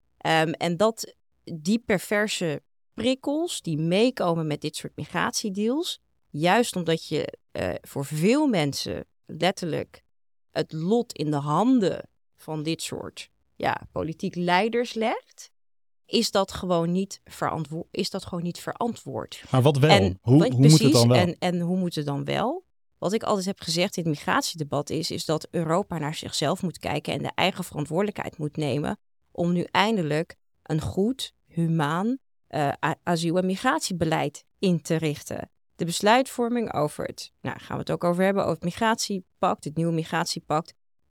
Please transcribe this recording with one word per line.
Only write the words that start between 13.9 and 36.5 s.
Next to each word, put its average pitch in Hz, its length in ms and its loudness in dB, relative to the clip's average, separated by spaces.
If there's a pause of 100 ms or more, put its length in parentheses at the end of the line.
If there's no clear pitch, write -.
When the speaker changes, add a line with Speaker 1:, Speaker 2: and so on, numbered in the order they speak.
Speaker 1:
politiek 170 440 -6
leiders 208 580 0
legt, 247 580 -6 (540)
is - 260 2
dat 196 200 0
gewoon 175 400 0
niet 190 320 -2
verantwo-, 156 680 -6
is - 180 -4
dat 190 160 -8
gewoon 175 180 -6
niet 175 160 -6
verantwoord. - 920 -8
Speaker 2:
Maar 131 100 4
wat 143 160 6
wel? 139 120 6
Speaker 1:
En 95 320 6
Speaker 2:
Hoe, 123 180 8
Speaker 1:
wat 202 120 6
Speaker 2:
hoe - 100 2
moet 143 100 10
het 156 60 10
Speaker 1:
precies, - 140 6
Speaker 2:
dan 120 160 8
wel? 123 100 8
Speaker 1:
en, 175 220 4
en 180 200 0
hoe 175 180 0
moet 180 180 0
het 151 100 -2
dan 143 200 -4
wel? 202 400 -2 (320)
Wat 180 160 -2
ik 226 100 0
altijd 196 220 0
heb 190 160 -4
gezegd 170 360 -2
in 175 60 -2
het 160 80 0
migratiedebat 147 800 -2
is, 160 220 -4
is 175 140 -6
dat 156 260 -2
Europa 170 460 -2
naar 156 180 -4
zichzelf - 460 -2
moet 180 180 -4
kijken - 340 -4
en 151 100 -4
de 139 120 -6
eigen 185 280 -2
verantwoordelijkheid 170 720 -4
moet 151 200 -6
nemen 147 420 -2 (320)
om 175 220 0
nu 175 80 0 (100)
eindelijk 175 640 0 (280)
een 156 180 -2
goed, 202 520 -2 (140)
humaan, 165 720 0 (300)
eh, 143 200 -2 (180)
a-, 156 180 2
asiel- 165 340 0
en 185 80 2
migratiebeleid 175 1000 -2 (140)
in 180 220 2
te - 140 0
richten. - 560 -4 (240)
De 180 100 -4
besluitvorming 233 880 2